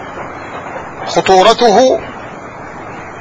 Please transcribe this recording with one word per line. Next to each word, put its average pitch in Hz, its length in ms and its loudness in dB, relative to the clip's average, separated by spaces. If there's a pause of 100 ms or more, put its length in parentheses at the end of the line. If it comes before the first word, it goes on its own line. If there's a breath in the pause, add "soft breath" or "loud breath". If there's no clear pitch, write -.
(1040)
خطورته 208 960 6 (1200)